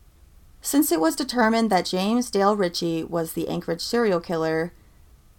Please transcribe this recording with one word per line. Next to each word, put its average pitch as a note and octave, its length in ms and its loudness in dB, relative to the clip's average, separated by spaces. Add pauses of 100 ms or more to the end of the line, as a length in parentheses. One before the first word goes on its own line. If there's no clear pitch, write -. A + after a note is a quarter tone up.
(600)
Since D4+ 300 2
it E4+ 80 2
was D#4+ 160 2
determined A3+ 540 2
that F3+ 160 2
James G#3+ 460 0
Dale G3 240 4
Ritchie E3+ 480 -2
was E3 300 -4
the E3 140 -4
Anchorage E3+ 340 -4
serial A3 380 0
killer, D#3+ 540 -2 (640)